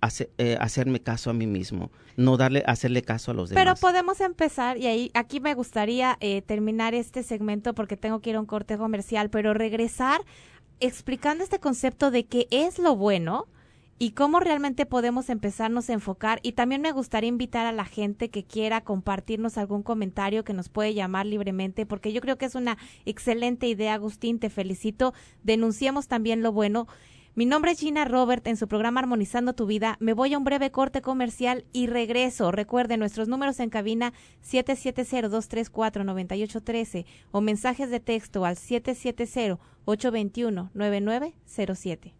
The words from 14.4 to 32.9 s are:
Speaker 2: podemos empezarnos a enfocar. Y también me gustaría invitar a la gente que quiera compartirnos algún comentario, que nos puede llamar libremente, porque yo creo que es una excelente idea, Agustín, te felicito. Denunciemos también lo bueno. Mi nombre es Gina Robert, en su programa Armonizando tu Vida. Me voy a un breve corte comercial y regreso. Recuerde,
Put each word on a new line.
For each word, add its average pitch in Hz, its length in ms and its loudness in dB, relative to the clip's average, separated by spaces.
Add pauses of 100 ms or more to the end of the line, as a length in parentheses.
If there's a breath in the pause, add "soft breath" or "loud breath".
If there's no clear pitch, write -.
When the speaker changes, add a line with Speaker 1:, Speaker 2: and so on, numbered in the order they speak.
Speaker 2:
podemos 247 420 0
empezarnos 226 640 -2
a - 20 0
enfocar. 214 520 -2
Y 240 80 -2
también 247 280 2
me 311 120 0
gustaría 233 340 0
invitar 240 400 -2
a 226 60 -2
la 214 120 -4
gente 208 460 -4
que 202 140 -6
quiera 220 400 -2
compartirnos 208 720 -2
algún 202 240 -2
comentario, 208 640 -2
que 220 80 -6
nos 185 160 -4
puede 214 260 0
llamar 190 320 -2
libremente, 196 580 -2
porque 208 280 -4
yo 233 80 -2
creo 254 180 -2
que 269 80 -4
es 247 80 -6
una 240 240 -2 (280 loud breath)
excelente 240 600 0
idea, 214 280 0
Agustín, 220 440 -2
te 220 120 -2
felicito. 208 640 -2 (280 soft breath)
Denunciemos 226 640 2
también 226 380 0
lo 226 80 2
bueno. 214 340 2 (480 soft breath)
Mi 233 100 2
nombre 302 280 4
es 320 80 -2
Gina 302 240 0
Robert, 247 420 2
en 226 100 0
su 208 120 -2
programa 233 320 0
Armonizando 247 520 0
tu 247 140 -2
Vida. 214 320 0
Me 226 140 2
voy 262 200 2
a 294 60 0
un 277 60 -2
breve 269 260 2
corte 269 320 0
comercial 247 680 -2
y 247 160 0
regreso. 240 640 2
Recuerde, 226 460 0